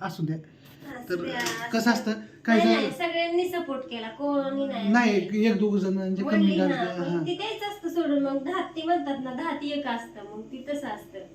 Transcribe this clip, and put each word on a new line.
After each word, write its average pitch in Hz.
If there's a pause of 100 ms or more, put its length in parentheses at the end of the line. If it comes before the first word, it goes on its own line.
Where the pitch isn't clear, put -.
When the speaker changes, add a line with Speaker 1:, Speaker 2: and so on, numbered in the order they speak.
Speaker 1:
असू 175
द्या. 156
Speaker 2:
असू -
Speaker 1:
तर 170
Speaker 2:
द्या, -
असू -
Speaker 1:
कसं 226
Speaker 2:
द्या. 226
Speaker 1:
असतं, 214
Speaker 2:
नाही, -
Speaker 1:
काही 226
जण -
Speaker 2:
नाही, -
सगळ्यांनी 339
सपोर्ट 277
केला, 226
कोणी 277
नाही. 202
Speaker 1:
नाही, 214
एक 196
दोघ 202
जण 190
जे 185
Speaker 2:
बोलली 208
Speaker 1:
कमी 190
Speaker 2:
ना, -
Speaker 1:
गाजलं, 180
Speaker 2:
मग 175
Speaker 1:
हा. 170
Speaker 2:
ते 349
द्यायचं 415
असतं 403
सोडून, 294
मग 277
दहा 359 (140)
ते 320
म्हणतात 285
ना, 254
दहा 285
ते 294
एक 285
असतं, 214
मग 220
ते 247
तसं 285
असतं. 208 (160)